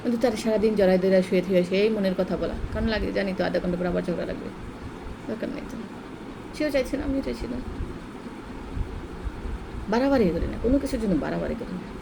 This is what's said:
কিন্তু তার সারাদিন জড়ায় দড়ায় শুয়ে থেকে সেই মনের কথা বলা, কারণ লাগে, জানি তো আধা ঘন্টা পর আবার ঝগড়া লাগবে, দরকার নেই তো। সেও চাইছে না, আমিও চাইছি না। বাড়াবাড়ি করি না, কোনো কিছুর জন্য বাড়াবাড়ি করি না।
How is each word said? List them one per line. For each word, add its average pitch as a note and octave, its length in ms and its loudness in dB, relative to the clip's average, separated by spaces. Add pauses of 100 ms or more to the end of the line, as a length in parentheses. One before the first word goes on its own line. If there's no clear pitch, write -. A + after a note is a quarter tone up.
কিন্তু A#3 180 0
তার A3+ 160 4
সারাদিন A3 380 4
জড়ায় F#3 220 6
দড়ায় F#3 320 6
শুয়ে F3+ 120 4
থেকে F3+ 220 4
সেই F#3+ 260 4
মনের G3+ 280 2
কথা F#3 200 0
বলা, E3 160 -2 (200)
কারণ A3 140 0
লাগে, G#3 240 0
জানি G3 260 0
তো F#3 60 2
আধা F3 160 2
ঘন্টা F3 180 0
পর F3+ 80 0
আবার F3+ 180 2
ঝগড়া F3+ 220 -2
লাগবে, - 240 -6 (800)
দরকার A3+ 220 -4
নেই - 220 -6
তো। - 60 -8 (800)
সেও D4+ 140 0
চাইছে C4 260 0
না, D4 60 -2
আমিও C4+ 220 0
চাইছি A#3 220 -4
না। A#3+ 100 -4 (2250)
বাড়াবাড়ি B3 400 6
করি E3 180 0
না, - 160 -4
কোনো C4 160 6
কিছুর C4+ 220 -2
জন্য G3+ 200 4
বাড়াবাড়ি D#3+ 380 -2
করি - 140 -8
না। - 280 -8